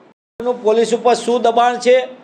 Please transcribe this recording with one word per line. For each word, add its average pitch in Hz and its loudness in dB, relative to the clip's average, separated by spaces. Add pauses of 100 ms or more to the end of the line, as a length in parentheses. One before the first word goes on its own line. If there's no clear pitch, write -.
(640)
પોલીસ 226 0
ઉપર 240 0
શું 233 -2
દબાણ 240 2
છે 247 2 (160)